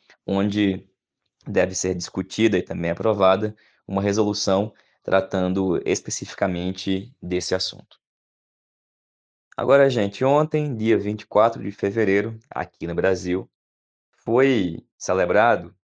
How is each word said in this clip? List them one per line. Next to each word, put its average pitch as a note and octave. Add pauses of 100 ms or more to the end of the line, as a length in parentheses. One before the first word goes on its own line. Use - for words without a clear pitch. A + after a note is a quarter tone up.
(260)
onde G2 (580)
deve F#2
ser F#2
discutida G#2
e -
também F2
aprovada G2 (320)
uma G2
resolução G2+ (300)
tratando F#2+
especificamente F#2+
desse F2+
assunto. - (1600)
Agora, C#3
gente, A2
ontem, D3
dia A2
vinte G#2
e -
quatro A#2
de G2+
fevereiro, G#2 (100)
aqui -
no E2+
Brasil, F2+ (640)
foi A2+ (120)
celebrado F#2